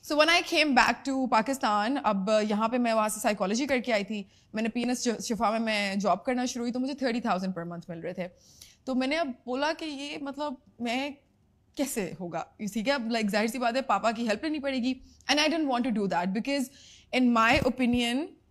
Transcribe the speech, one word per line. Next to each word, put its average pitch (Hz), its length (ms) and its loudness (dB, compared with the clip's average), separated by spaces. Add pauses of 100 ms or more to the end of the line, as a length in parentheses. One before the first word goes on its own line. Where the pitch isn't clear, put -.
So 311 80 -2
when 302 140 6
I 349 140 6
came 302 320 2
back 233 300 4
to 262 240 0
Pakistan, 226 760 2
अब 208 460 2
यहाँ 214 180 2
पे 247 100 0
मैं 240 140 2
वहाँ 214 160 2
से 208 120 -6
साइकोलॉजी 214 460 0
करके 254 260 0
आई 202 120 2
थी, 202 240 -8 (260)
मैंने 226 140 -2
पीएनएस 240 360 -2
शि-, 220 160 0
शिफा 208 300 0
में 226 80 0
मैं 208 400 0
जॉब 190 280 2
करना 254 200 0
शुरू 247 180 -4
हुई, 240 80 -2
तो 247 60 -4
मुझे 269 160 -2
थर्टी 247 260 -2
थाउजेंड 190 340 -2
per 170 140 -6
month 170 220 -12
मिल 170 80 -8
रहे 170 160 -8
थे। 180 140 -6 (580)
तो 254 80 -2
मैंने 262 220 0
अब 294 180 -2 (120)
बोला 277 260 0
कि 320 140 -6
ये 294 360 -8
मतलब 277 340 -6 (260)
मैं 262 320 -4 (600)
कैसे 220 440 -4
होगा? 170 260 -6 (160)
You 202 120 -6
see, 214 100 -2
क्या, 277 140 2
like, 226 300 0
जाहिर 214 220 0
सी 262 80 -8
बात 233 180 0
है, 269 60 0
पापा 214 300 2
की 233 140 -4
हेल्प 214 180 -2
लेनी 311 140 -2
पड़ेगी। 262 380 -2 (340)
And 294 100 4
I 302 80 4
didn't 302 260 0
want 247 160 0
to 208 80 0
do 202 160 0
that 175 200 0
because 269 360 -2 (500)
in 247 180 6
my 233 200 6 (140)
opinion 240 500 2 (280)